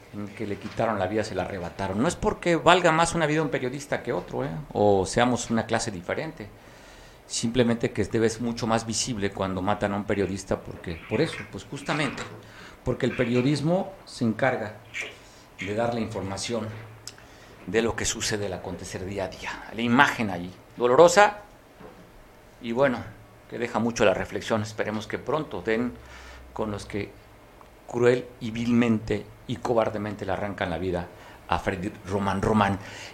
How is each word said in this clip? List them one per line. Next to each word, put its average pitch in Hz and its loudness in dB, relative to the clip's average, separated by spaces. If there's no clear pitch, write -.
en 101 -10
que 107 -8
le 101 -4
quitaron 113 -2
la 95 0
vida, 104 0
se 98 -8
la 90 0
arrebataron. 95 -4
No 156 4
es 175 0
porque 202 0
valga 160 6
más 165 2
una 165 2
vida 151 2
de - 2
un 143 -2
periodista 131 -4
que 120 -4
otro, 135 -6
¿eh? 156 -6
O 101 6
seamos 120 2
una 113 2
clase 113 -2
diferente. 104 -6
Simplemente 117 0
que 101 0
debe 113 2
ser 113 -6
mucho 117 -2
más 113 2
visible 104 -2
cuando 95 -2
matan 101 0
a - -2
un 101 -2
periodista, 98 -2
porque, - -10
por 113 2
eso, 165 -2
pues 98 -12
justamente, 147 -4
porque 123 0
el 113 0
periodismo 135 2
se - -4
encarga 110 0
de 95 -4
dar 117 0
la 117 -2
información 107 -4
de 107 2
lo 110 2
que 104 -4
sucede, 104 -2
el 92 -4
acontecer 92 -8
día 98 -4
a 92 -4
día. - -10
La 107 -4
imagen 120 4
ahí, 90 -4
dolorosa, 170 8
y 117 -4
bueno, 123 4
que - -10
deja 117 0
mucho 117 4
la 95 8
reflexión. 95 -2
Esperemos 107 -4
que 101 -6
pronto 123 -4
den 120 0
con 110 -4
los 101 -8
que - -6
cruel 120 4
y 110 -6
vilmente 113 2
y 120 -4
cobardemente 107 0
le 95 -2
arrancan 95 -2
la 82 -2
vida 87 -2
a 87 0
Freddy 98 -4
Román 98 -2
Román. 104 4